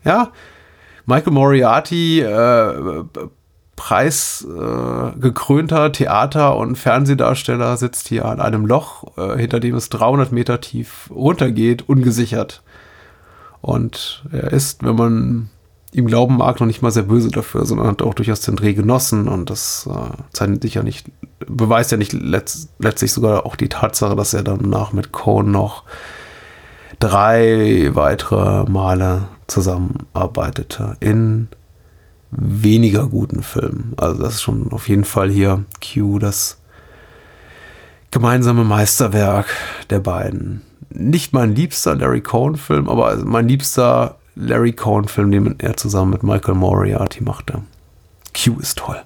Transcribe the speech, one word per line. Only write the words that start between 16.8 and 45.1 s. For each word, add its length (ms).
mal 80
sehr 140
böse 260
dafür, 340
sondern 220
hat 160
auch 100
durchaus 300
den 140
Dreh 180
genossen. 540
Und 200
das, 420
äh, 200
zeichnet 260
sich 140
ja 80
nicht, 280
beweist 440
ja 60
nicht 160
letz-, 560
letztlich 360
sogar 320
auch 100
die 140
Tatsache, 440
dass 200
er 80
danach 500
mit 200
Coen 380
noch 340
drei 960
weitere 720
Male 600
zusammenarbeitete 1500
in 480
weniger 760
guten 360
Filmen. 540
Also 260
das 120
ist 80
schon 300
auf 160
jeden 160
Fall 260
hier 340
Q, 380
das 420
gemeinsame 540
Meisterwerk 840
der 120
beiden. 600
Nicht 420
mein 220
liebster 400
Larry 260
Cohen-Film, 680
aber 360
mein 240
liebster 720
Larry 380
Cohen-Film, 580